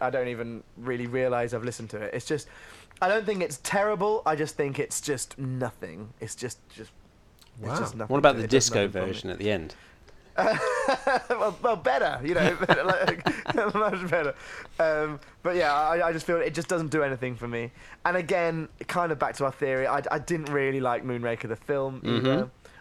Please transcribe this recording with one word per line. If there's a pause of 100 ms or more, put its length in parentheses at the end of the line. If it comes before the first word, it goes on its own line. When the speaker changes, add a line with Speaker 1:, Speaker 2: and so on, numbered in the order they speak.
Speaker 1:
I
don't
even (140)
really
realise
I've
listened
to
it.
It's
just, (540)
I
don't
think
it's
terrible.
I
just
think
it's
just
nothing.
It's
just, (180)
just, (720)
Speaker 2:
Wow.
Speaker 1:
it's
just
nothing
Speaker 3:
What
about
Speaker 1:
to
Speaker 3:
the
Speaker 1:
it.
It
does
Speaker 3:
disco
Speaker 1:
nothing
for
me.
Speaker 3:
version
at
the
end? (640)
Speaker 1:
Uh, (400)
<laughs> (120)
well,
well,
better,
you
know,
<laughs>
like,
<laughs>
much
better. (460)
Um, (220)
but
yeah,
I,
I
just
feel
it
just
doesn't
do
anything
for
me. (340)
And
again, (200)
kind
of
back
to
our
theory,
I,
I
didn't
really
like
Moonraker
the
film
either.
Speaker 3:
Mm-hmm. (320)